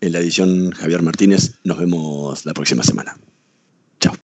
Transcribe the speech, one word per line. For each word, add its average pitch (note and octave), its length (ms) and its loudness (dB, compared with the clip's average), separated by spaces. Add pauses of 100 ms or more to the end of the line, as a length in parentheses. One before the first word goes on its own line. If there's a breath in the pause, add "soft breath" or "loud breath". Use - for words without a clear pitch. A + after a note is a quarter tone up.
en F2 120 -2
la E2+ 80 -2
edición F#2 500 2
Javier F2 320 -2
Martínez. F#2+ 600 2
Nos E2+ 140 -2
vemos D2+ 680 -4
la D2+ 80 -6
próxima C2+ 280 -2
semana. - 360 -2 (800)
Chao. - 140 2 (120)